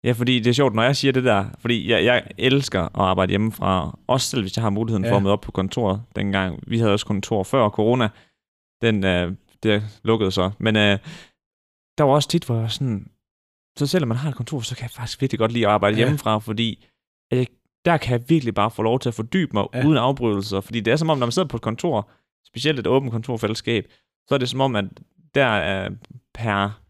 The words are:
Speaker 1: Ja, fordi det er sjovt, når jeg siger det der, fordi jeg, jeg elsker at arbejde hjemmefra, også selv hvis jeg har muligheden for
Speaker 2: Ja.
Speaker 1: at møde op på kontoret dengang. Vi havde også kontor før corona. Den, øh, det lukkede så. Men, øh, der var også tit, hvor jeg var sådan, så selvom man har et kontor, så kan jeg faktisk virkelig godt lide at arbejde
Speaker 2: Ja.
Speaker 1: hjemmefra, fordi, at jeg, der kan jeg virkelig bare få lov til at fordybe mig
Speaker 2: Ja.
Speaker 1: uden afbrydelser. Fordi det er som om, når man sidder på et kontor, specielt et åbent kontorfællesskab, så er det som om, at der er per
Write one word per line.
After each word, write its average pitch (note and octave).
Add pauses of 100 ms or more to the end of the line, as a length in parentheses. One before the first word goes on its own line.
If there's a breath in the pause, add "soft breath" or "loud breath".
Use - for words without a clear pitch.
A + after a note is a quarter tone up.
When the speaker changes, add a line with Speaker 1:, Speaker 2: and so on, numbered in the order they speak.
Speaker 1:
Ja, B2
fordi B2
det A2+
er A#2+
sjovt, B2+
når A2
jeg C3
siger C3+
det B2+
der, G2+ (140)
fordi A#2
jeg, G2
jeg A#2+ (120)
elsker C3
at -
arbejde F#2
hjemmefra, F#2+
også B2+
selv A#2+
hvis F#2+
jeg A2+
har A2
muligheden G#2+
for A#2
Speaker 2:
Ja. G2+
Speaker 1:
at G2
møde G2
op G#2
på -
kontoret G2+ (140)
dengang. G2
Vi A2+
havde A2
også G#2
kontor G2+
før A2+
corona. A2 (760 soft breath)
Den, G#2+
øh, F2+ (300)
det G#2+
lukkede A2
så. F#2+
Men, A2
øh, G#2 (1000 loud breath)
der D3+
var C3+
også D3
tit, E3+
hvor A#2+
jeg A2+
var A2+
sådan, A2 (680)
så C#3+
selvom D3+
man A2+
har D#3
et C3+
kontor, B2+
så A#2
kan -
jeg A#2+
faktisk -
virkelig C3
godt A2+
lide A#2
at G2+
arbejde G#2
Speaker 2:
Ja. A2+
Speaker 1:
hjemmefra, B2
fordi, A2 (440 soft breath)
at B2
jeg, B2 (380)
der E3+
kan B2
jeg A#2+
virkelig B2+
bare G#2
få -
lov A#2
til -
at A2+
fordybe C#3
mig G2+
Speaker 2:
Ja. B2+
Speaker 1:
uden D3+
afbrydelser. A2
Fordi A2+
det A2
er C#3
som D#3+
om, C#3+
når A#2+
man A#2
sidder F3
på -
et A2
kontor, A#2 (360 soft breath)
specielt C#3
et A2+
åbent B2+
kontorfællesskab, A2+ (400 soft breath)
så -
er C3+
det A#2+
som B2+
om, C3
at G2+ (500)
der C#3+
er G2 (440)
per G2+